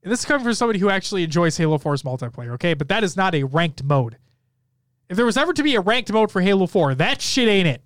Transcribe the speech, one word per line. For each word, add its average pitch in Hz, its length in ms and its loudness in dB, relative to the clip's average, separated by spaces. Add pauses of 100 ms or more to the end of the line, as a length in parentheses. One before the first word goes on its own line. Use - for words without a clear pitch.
And 190 100 -4
this 247 80 -2
is - 40 -6
coming 277 200 -2
from 233 100 0
somebody 226 240 0
who 196 100 2
actually 190 360 -2
enjoys 165 320 0
Halo 156 220 2
four's 143 240 -2
multiplayer, 123 520 -8
okay? 165 200 -2
But 143 140 -6
that 208 140 0
is 185 140 -2
not 190 180 0
a 143 100 0
ranked 160 380 -2
mode. 139 360 0 (920)
If 180 80 -4
there 240 100 2
was 226 100 0
ever 311 160 0
to 302 100 -2
be 294 120 2
a 214 60 2
ranked 214 320 -2
mode 220 180 2
for 190 100 -2
Halo 190 260 2
four, 147 280 0
that 202 260 0
shit 240 280 0
ain't 190 200 4
it. 123 180 -4